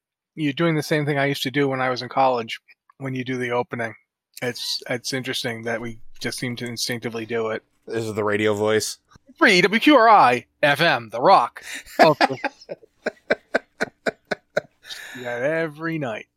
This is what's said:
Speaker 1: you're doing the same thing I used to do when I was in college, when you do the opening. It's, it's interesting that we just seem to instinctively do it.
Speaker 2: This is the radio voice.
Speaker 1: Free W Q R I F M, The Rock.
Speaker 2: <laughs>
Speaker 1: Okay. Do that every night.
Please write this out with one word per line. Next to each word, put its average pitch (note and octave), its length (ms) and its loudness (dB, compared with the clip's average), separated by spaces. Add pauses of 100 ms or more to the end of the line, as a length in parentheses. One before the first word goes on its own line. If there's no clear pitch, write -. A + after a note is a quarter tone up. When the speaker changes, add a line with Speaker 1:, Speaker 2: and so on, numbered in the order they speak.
(340)
Speaker 1:
you're D3 180 -2
doing E3 220 0
the D3+ 80 0
same D3+ 240 -2
thing C#3+ 140 -2
I C#3 80 0
used C#3 160 -4
to C3+ 80 -4
do C#3+ 160 2
when C3+ 120 -2
I C3 120 0
was A#2+ 100 -6
in B2 80 -12
college, B2+ 500 0 (380)
when C3+ 160 -8
you B2+ 100 -6
do B2+ 140 -6
the B2 140 -4
opening. A#2+ 420 -4 (480)
It's, - 480 -6
it's B2+ 240 -6
interesting B2 520 -6
that A#2 140 -4
we A#2 200 -12 (200)
just - 200 -8
seem B2 160 -6
to A#2+ 100 -8
instinctively A#2 600 -8
do A2+ 220 -4
it. A2 120 -6 (240)
Speaker 2:
This A2+ 180 -6
is A2 120 -6
the G#2 80 -2
radio G#2 320 0
voice. G#2+ 420 0 (400)
Speaker 1:
Free G#3 240 6
W G3+ 180 2
Q D4+ 160 6
R A3+ 140 8
I B2+ 380 6 (160)
F C#3+ 180 2
M, B2 300 0
The A2+ 100 -6
Rock. D3+ 420 6 (180)
Speaker 2:
<laughs> - 180 -2
Speaker 1:
Okay. - 420 4 (2750)
Do B2 100 -12
that A#2+ 200 -6
every D#3+ 560 -4
night. A#2 260 -8 (120)